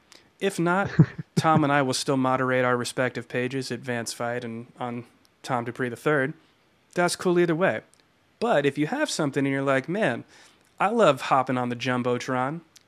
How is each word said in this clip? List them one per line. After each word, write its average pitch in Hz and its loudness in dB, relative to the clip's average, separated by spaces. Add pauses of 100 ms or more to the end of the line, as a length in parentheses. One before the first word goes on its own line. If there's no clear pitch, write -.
(400)
If 196 -2
not, 175 0 (240)
<laughs> - -10
Tom 156 4
and 143 2
I 143 4
will 131 0
still 135 -2
moderate 131 2
our 123 2
respective 123 -4
pages 127 -4
at 120 -6
Vance 120 -6
Fight 120 -6
and 117 -12 (120)
on 120 -8 (380)
Tom 120 -4
Dupree 123 -4
the 117 -8
third. 151 0 (640)
That's 175 2
cool 175 0
either 170 4
way. 151 0 (580)
But 185 2
if 143 2
you 151 2
have 208 -2
something 143 0
and 139 0
you're 139 -2
like, 135 0
"Man, 160 -2 (560)
I 185 2
love 185 4
hopping 131 2
on 123 -2
the 120 -4
Jumbotron," 127 -2 (280)